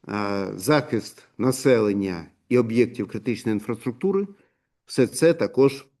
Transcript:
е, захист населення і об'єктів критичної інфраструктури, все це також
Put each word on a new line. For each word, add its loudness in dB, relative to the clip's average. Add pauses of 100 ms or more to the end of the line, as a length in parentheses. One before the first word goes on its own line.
е, -4
захист -2 (140)
населення 0 (240)
і 4
об'єктів 0
критичної -4
інфраструктури, -4 (580)
все 2
це 2
також 2 (160)